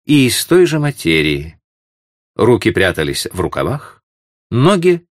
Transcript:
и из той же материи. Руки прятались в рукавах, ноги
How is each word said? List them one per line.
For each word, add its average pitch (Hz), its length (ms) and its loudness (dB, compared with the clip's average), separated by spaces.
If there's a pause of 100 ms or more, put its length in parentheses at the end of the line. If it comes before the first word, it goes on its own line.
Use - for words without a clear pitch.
и 139 220 2
из - 180 -4
той 175 200 4
же 156 140 -2
материи. 80 800 -2 (760)
Руки 113 360 2
прятались 80 600 -2
в 90 80 -10
рукавах, 80 640 -6 (460)
ноги 170 640 0